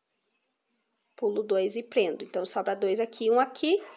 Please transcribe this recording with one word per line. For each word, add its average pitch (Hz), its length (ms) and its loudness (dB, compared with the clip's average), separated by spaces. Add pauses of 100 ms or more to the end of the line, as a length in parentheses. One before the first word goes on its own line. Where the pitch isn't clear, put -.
(1120)
pulo 214 300 0
dois 208 320 0
e 233 80 -4
prendo. 175 400 0
Então, 180 200 -4
sobra 190 300 -2
dois 196 240 0
aqui, 226 320 -2
um 240 80 6
aqui. 277 420 2 (160)